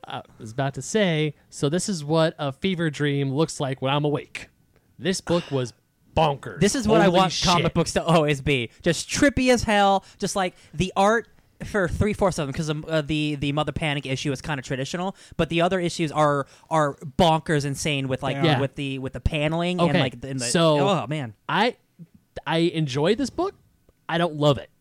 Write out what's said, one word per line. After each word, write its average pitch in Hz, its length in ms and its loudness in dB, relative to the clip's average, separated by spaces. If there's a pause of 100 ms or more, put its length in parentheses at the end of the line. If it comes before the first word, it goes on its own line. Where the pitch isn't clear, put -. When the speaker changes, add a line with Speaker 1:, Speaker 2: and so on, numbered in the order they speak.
Speaker 1:
I - 160 -10 (180)
was 113 120 -14
about 135 240 -2
to 131 60 -8
say, 156 540 0 (140)
so - 200 -2
this 175 180 -2
is 175 160 -4
what 160 340 2
a 143 140 -4
fever 170 380 -2
dream 143 440 0
looks 151 260 -2
like 135 220 -4
when 135 120 0
I'm 147 100 0
awake. - 460 -4 (500)
This 180 220 -2
book 170 300 -2
was 127 220 -2 (420)
bonkers. 143 440 0
Speaker 2:
This 202 160 2
is 226 120 -2
what 220 140 6
I 202 40 6
Speaker 1:
Holy 180 140 4
Speaker 2:
want 185 120 4
Speaker 1:
shit. - 180 -2
Speaker 2:
comic 165 240 2
books 165 200 0
to 175 100 0
always 151 380 4
be. 131 300 0 (100)
Just - 280 -2
trippy 262 440 2
as 226 100 2
hell. 202 400 4 (140)
Just, - 180 -4
like, 185 200 -2 (180)
the 180 240 -2
art 214 300 4 (360)
for 190 240 -2
three-fourths 196 520 0
of 147 80 -2
them, 135 60 -6
'cause, 156 160 -4
um, 156 180 -4
uh, 160 140 0
the, 151 340 -2
the 143 180 -2
Mother 151 180 -2
Panic 147 340 -4
issue 131 260 -4
is 127 100 -6
kinda 143 220 -6
traditional, 170 520 -6 (220)
but 160 120 0
the 165 120 0
other 185 180 2
issues 165 320 -2
are, 143 340 2 (240)
are 147 260 2 (220)
bonkers 160 480 2
insane 139 420 -2
with, 127 160 -2
like, 131 120 -2
Speaker 3:
They 139 140 -4
are. - 40 4
Speaker 1:
Yeah. 127 60 2
Speaker 2:
with 135 160 -4
the, 135 240 -6
with 131 140 -8
the 127 80 -10
paneling 165 580 -2
Speaker 1:
Okay. 175 120 4
Speaker 2:
and, 170 80 2
like, 123 200 -2
the, 131 100 -12
and 135 100 -6
the, 120 60 -4
Speaker 1:
So, 156 340 4 (100)
Speaker 2:
oh, 147 180 0
man. 131 280 -6 (120)
Speaker 1:
I, 202 300 0 (680)
I 156 120 -2
enjoy 160 580 2
this 262 140 -2
book. 381 260 -4 (540)
I 165 80 -2
don't 170 180 0
love 143 220 4
it. - 120 -12 (120)